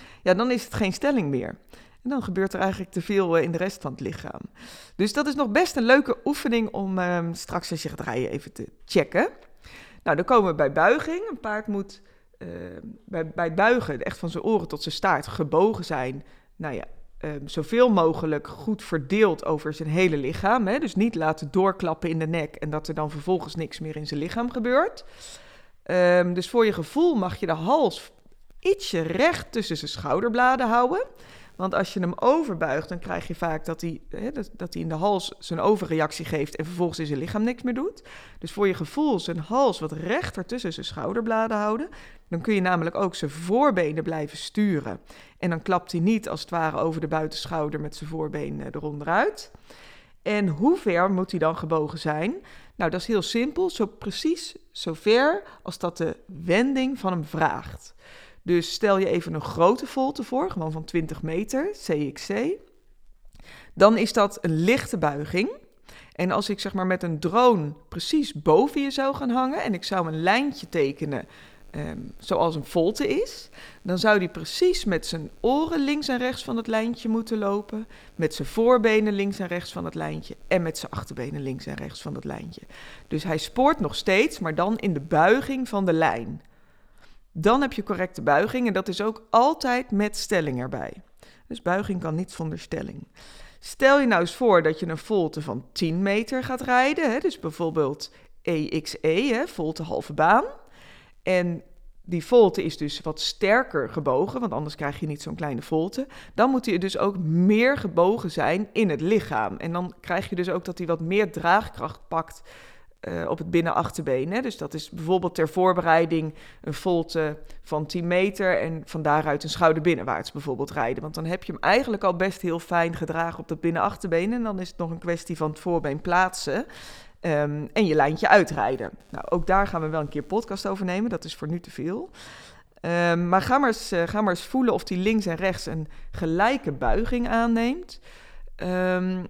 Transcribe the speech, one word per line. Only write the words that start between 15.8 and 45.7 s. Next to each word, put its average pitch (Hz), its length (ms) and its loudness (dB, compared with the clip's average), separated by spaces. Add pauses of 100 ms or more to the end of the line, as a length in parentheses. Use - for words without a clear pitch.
zijn. 131 400 -4 (320)
Nou 147 180 -8
ja, - 100 -8 (340)
ehm, 147 280 -8
zoveel 226 440 4
mogelijk 160 580 2
goed - 340 -6
verdeeld 165 600 2
over 151 300 -2
zijn 156 140 -8
hele 165 280 4
lichaam, 190 500 0
hè. 226 120 2
Dus 285 160 -4
niet 214 200 2
laten 156 360 0
doorklappen 185 580 0
in 160 100 -2
de 160 80 -2
nek 156 280 -2
en 151 160 -8
dat 151 180 -4
er 156 60 -4
dan 151 160 -2
vervolgens 156 440 -2
niks 160 240 -8
meer 156 180 -8
in 151 100 -10
zijn 147 140 -4
lichaam 233 300 -4
gebeurt. 254 540 0 (800)
Ehm, 180 500 4
dus 175 180 -4
voor 233 160 6
je 208 60 4
gevoel 302 420 2
mag 190 220 -2
je 190 100 -4
de 165 60 2
hals 196 600 2 (460)
ietsje 359 420 0
recht 190 520 0
tussen 190 240 -2
zijn 147 140 -8
schouderbladen 240 800 2
houden. 247 380 2 (500)
Want 190 180 -4
als - 200 0
je 196 60 -2
hem 175 140 0
overbuigt, 180 760 2
dan 180 100 -8
krijg 175 280 -6
je 170 80 -6
vaak 160 300 -4
dat 165 160 -6
hij, 165 280 -6
hè, 214 240 -8
dat, 262 200 -8
dat 175 220 -10
hij 170 80 -6
in 160 60 -4
de 160 60 -4
hals 185 440 0
zijn - 220 -6
overreactie 160 640 2
geeft 151 320 -4
en 156 80 -4
vervolgens 175 340 -4
in 160 80 -4
zijn 147 120 -4
lichaam 180 240 -4
niks 240 200 -2
meer 247 120 -2
doet. 311 280 -6 (360)
Dus - 140 -10
voor 202 140 2
je 185 80 2
gevoel 240 460 0
zijn 170 180 -6
hals 226 420 2
wat 156 120 -4
rechter 180 540 -4
tussen 233 260 -6
zijn - 140 -10
schouderbladen 220 680 -2
houden. 214 320 -2 (400)
Dan 170 120 -4
kun 220 140 0
je 190 60 2
namelijk 170 340 2
ook 185 200 0
zijn 147 160 -4
voorbenen 175 720 2
blijven 156 360 -4
sturen. 151 640 -2 (380)
En 175 120 -2
dan 160 120 -4
klapt 180 300 0